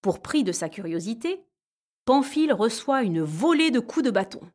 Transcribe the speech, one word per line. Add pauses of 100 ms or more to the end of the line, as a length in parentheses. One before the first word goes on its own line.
Pour
prix
de
sa
curiosité, (640)
Pamphile
reçoit
une
volée
de
coups
de
bâton.